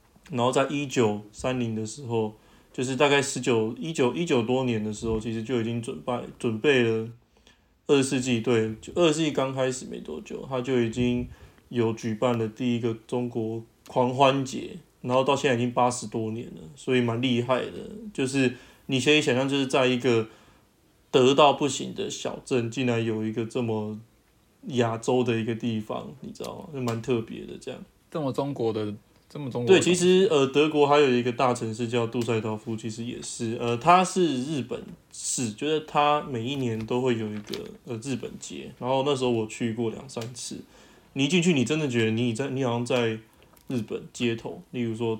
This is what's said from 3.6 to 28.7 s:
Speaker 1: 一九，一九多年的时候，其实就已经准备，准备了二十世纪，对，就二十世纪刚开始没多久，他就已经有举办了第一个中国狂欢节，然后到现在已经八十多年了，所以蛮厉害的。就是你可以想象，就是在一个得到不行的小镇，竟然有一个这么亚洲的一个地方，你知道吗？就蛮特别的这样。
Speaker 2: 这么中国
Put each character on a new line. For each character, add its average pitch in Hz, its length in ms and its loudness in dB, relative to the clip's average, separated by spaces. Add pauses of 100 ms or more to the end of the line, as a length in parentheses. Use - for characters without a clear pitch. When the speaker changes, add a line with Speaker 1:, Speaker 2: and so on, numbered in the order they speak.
Speaker 1:
一 160 140 -6
九， 131 220 2
一 165 100 -2
九 143 180 2
多 127 220 0
年 113 180 0
的 107 100 -4
时 104 140 -8
候， 110 120 0
其 113 140 -6
实 113 100 -4
就 120 180 -2
已 110 40 -2
经 117 180 -4
准 131 200 -10
备， 127 100 -4 (260)
准 113 220 -2
备 131 240 4
了 113 240 0 (800)
二 147 80 6
十 135 80 4
世 135 160 0
纪， 123 200 0
对， 113 400 2
就 - 140 -16
二 175 140 4
十 151 60 2
世 160 100 -2
纪 151 80 0
刚 135 200 -2
开 131 180 0
始 - 160 -8
没 120 120 -12
多 78 220 -10
久， - 280 -12
他 127 120 -4
就 127 200 2
已 117 80 2
经 123 400 0 (400)
有 113 240 0
举 110 220 -4
办 120 240 0
了 113 80 0
第 120 300 -2
一 117 40 -4
个 113 160 -2 (120)
中 123 200 -2
国 113 320 -4 (280)
狂 127 260 0
欢 135 300 4
节， - 320 -8 (240)
然 127 160 0
后 135 80 4
到 143 100 2
现 147 160 2
在 123 60 4
已 - 20 0
经 123 140 0
八 123 180 2
十 120 160 -6
多 110 240 -6
年 113 160 -8
了， - 160 -16 (140)
所 131 200 0
以 123 40 6
蛮 117 200 0
厉 120 220 2
害 120 180 0
的。 107 120 -6 (420)
就 139 100 -2
是 127 300 2 (320)
你 135 140 0
可 147 100 4
以 151 100 6
想 143 140 2
象， 135 140 2
就 139 80 0
是 139 100 0
在 131 200 2
一 127 120 2
个 117 300 2 (800)
得 135 240 8
到 147 180 8
不 147 140 0
行 131 260 -6
的 107 160 -6
小 - 360 -8
镇， 117 260 0
竟 127 160 -2
然 117 180 0
有 110 200 -2
一 110 80 -4
个 113 120 -2
这 113 160 -4
么 107 380 -4 (720)
亚 117 280 2
洲 127 280 2
的 120 120 2
一 110 80 -2
个 117 80 -2
地 113 280 -2
方， 123 400 -8
你 - 100 -14
知 - 140 -12
道 - 120 -10
吗？ - 160 -16
就 135 80 -8
蛮 117 220 -2
特 117 200 0
别 - 180 -12
的 - 200 -14
这 - 120 -12
样。 - 80 -14 (300)
Speaker 2:
这 170 100 -6
么 135 120 -2
中 139 220 -2
国 117 180 0